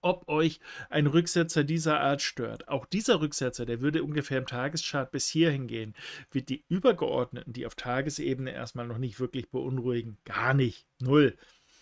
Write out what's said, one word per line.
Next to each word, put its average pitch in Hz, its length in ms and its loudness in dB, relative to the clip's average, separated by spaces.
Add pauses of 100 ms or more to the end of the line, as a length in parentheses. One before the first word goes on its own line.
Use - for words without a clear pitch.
ob 180 240 -2
euch 156 300 2 (320)
ein 151 160 2
Rücksetzer 165 560 2
dieser 156 380 2
Art 139 220 2
stört. - 440 -6
Auch 131 200 -4
dieser 208 340 2
Rücksetzer, 131 460 -2
der 117 140 -4
würde 147 220 2
ungefähr 143 360 -2
im 127 80 -4
Tageschart 139 680 -4
bis - 160 -2
hierhin 147 400 2
gehen, 110 260 -8 (380)
wird 131 160 -2
die - 200 -6
Übergeordneten, 143 840 0
die 123 140 -6
auf - 100 -10
Tagesebene 131 760 -2
erstmal 120 360 -8
noch 113 100 -6
nicht 123 220 -6
wirklich 127 300 -4
beunruhigen, 123 720 -4
gar 127 300 2
nicht, 131 340 2 (120)
null. 135 360 6 (460)